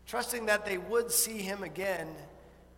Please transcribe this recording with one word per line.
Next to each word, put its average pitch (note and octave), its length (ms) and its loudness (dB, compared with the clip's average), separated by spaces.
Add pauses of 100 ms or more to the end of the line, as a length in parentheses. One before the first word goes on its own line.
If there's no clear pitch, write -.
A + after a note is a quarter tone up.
trusting A#3+ 400 -2
that G#3 200 4
they G3 100 0
would A3+ 340 2
see A3 280 2
him G3 240 -2
again E3 520 -4 (640)